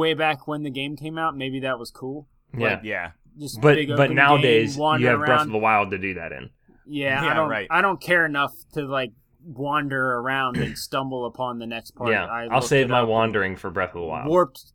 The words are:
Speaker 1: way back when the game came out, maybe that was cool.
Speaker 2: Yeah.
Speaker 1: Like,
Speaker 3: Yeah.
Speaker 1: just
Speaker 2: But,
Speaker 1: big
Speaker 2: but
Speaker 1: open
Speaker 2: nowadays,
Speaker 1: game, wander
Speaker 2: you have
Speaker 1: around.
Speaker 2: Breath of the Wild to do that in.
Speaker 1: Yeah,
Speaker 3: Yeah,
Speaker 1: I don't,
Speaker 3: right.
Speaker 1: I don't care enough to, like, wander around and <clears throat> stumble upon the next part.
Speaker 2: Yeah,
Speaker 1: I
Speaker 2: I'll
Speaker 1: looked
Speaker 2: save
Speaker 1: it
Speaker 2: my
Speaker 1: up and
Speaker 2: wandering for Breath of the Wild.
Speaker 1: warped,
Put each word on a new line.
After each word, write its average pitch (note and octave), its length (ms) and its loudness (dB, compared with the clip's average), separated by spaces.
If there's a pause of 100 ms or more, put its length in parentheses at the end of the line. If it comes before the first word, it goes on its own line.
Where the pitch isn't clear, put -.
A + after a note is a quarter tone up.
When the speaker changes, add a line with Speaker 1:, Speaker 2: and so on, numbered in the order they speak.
Speaker 1:
way D#3+ 140 2
back D3+ 340 -2
when D3+ 140 -6
the D3+ 80 -6
game C#3 260 -6
came D#3+ 220 -10
out, D#3+ 180 -4
maybe C3+ 240 -6
that C3 180 -4
was A#2 120 -12
cool. C#3 380 -12 (280)
Speaker 2:
Yeah. A#2 200 0
Speaker 1:
Like, F2+ 80 -10
Speaker 3:
Yeah. F#2 260 -6 (280)
Speaker 1:
just C#3 220 -12
Speaker 2:
But, D3 140 8
Speaker 1:
big D3+ 140 0
Speaker 2:
but C#3+ 120 2
Speaker 1:
open C3+ 160 2
Speaker 2:
nowadays, C3 600 6
Speaker 1:
game, C#3+ 40 -6
wander D3 220 2
Speaker 2:
you B2 60 4
have A#2+ 120 4
Speaker 1:
around. - 60 -2
Speaker 2:
Breath B2+ 160 4
of A2 100 -6
the G#2+ 60 0
Wild G#2+ 320 2
to G2 80 -4
do F#2+ 160 -6
that E2 180 -10
in. C2 160 -12 (380)
Speaker 1:
Yeah, C#3 360 -2
Speaker 3:
Yeah, C#3+ 80 0
Speaker 1:
I D3+ 40 0
don't, D#3 160 0
Speaker 3:
right. G#2+ 200 -4
Speaker 1:
I E3+ 120 2
don't G3 180 0
care E3+ 240 2
enough C#3+ 280 -2 (200)
to, D3+ 140 -6
like, C3 260 -4 (340)
wander C#3 680 -2
around C3 400 -2
and - 220 -4
<clears throat> - 0 -
stumble C3 480 -6
upon A#2+ 320 -6
the A2+ 80 -10
next A2+ 260 -10
part. A#2+ 180 -4
Speaker 2:
Yeah, G2+ 160 2
Speaker 1:
I A2+ 180 -6
Speaker 2:
I'll - 120 0
Speaker 1:
looked - 120 2
Speaker 2:
save C3+ 180 4
Speaker 1:
it A2+ 40 -2
Speaker 2:
my B2 100 4
Speaker 1:
up - 40 4
and A2+ 60 0
Speaker 2:
wandering G#2+ 460 2
for F#2+ 140 -10
Breath F2+ 240 -2
of F2 60 -8
the E2+ 60 -4
Wild. D#2+ 220 -6
Speaker 1:
warped, - 460 0